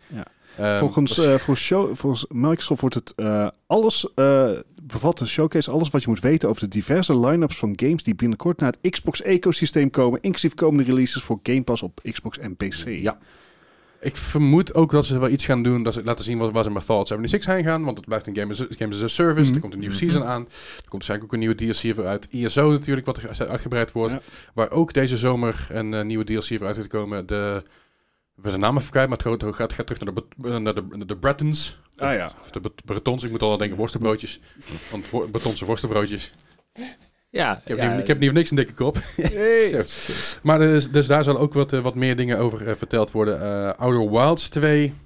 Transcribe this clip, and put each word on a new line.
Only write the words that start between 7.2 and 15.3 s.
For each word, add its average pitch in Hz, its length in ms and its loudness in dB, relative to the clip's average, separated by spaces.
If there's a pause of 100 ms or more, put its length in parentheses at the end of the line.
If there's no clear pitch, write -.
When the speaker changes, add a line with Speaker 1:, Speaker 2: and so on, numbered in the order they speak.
Speaker 1:
van 107 200 -2
games 156 260 0
die 110 120 0
binnenkort 120 460 -2
naar 127 200 2
het 185 100 0
Xbox-ecosysteem 165 1000 0
komen, 127 320 2
inclusief 175 320 0
komende 147 360 2
releases 127 320 2
voor 110 200 -2
Game 131 200 0
Pass 117 200 -2
op - 180 -10 (120)
Xbox - 260 -10
en 95 180 -10
P - 20 -20 (100)
C. - 180 -8
Speaker 2:
Ja. 107 320 -4 (840)
Ik - 160 -4
vermoed 151 580 4
ook 160 160 6
dat 147 160 4
ze 131 120 0
wel 127 100 2
iets 135 160 2